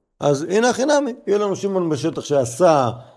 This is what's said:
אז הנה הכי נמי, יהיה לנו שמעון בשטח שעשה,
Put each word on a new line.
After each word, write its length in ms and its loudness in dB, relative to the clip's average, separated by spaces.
אז 280 0
הנה 220 2
הכי 140 -2
נמי, 300 0
יהיה 120 0
לנו 180 0
שמעון 340 -2
בשטח 340 -4
שעשה, 680 2